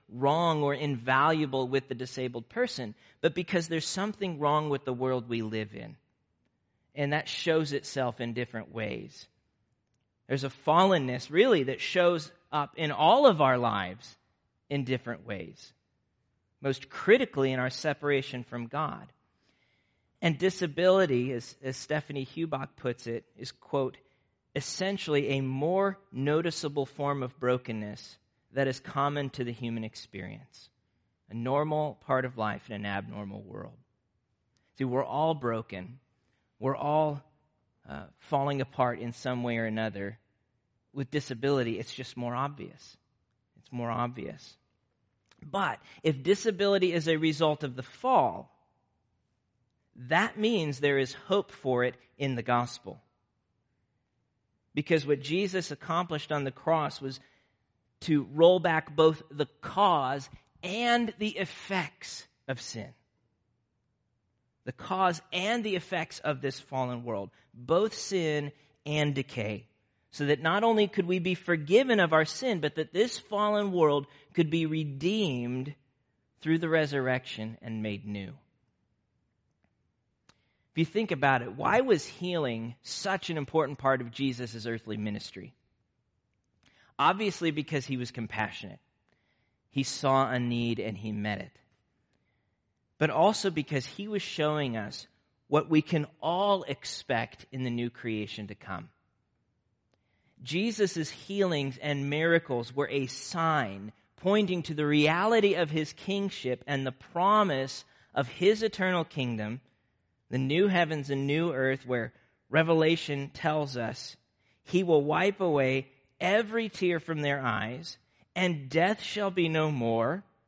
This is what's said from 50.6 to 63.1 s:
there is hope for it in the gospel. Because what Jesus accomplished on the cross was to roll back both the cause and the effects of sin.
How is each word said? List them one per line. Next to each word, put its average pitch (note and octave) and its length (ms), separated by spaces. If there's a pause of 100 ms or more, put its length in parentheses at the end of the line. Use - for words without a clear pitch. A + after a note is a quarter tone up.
there C#3+ 180
is C3 160 (140)
hope F#3+ 240
for B2 320
it B2 100 (240)
in C3+ 160
the A#2 80
gospel. A#2+ 580 (1700)
Because D3+ 320
what C#3 140
Jesus F3+ 500
accomplished E3 640
on D3 100
the C3+ 80
cross D#3 500
was C3+ 200 (800)
to C#3+ 320
roll E3+ 260
back D#3+ 360
both D#3+ 360
the D3 160 (140)
cause C#3+ 680 (340)
and A#3 560
the G#3 200
effects - 880 (220)
of C3 120
sin. - 280 (1800)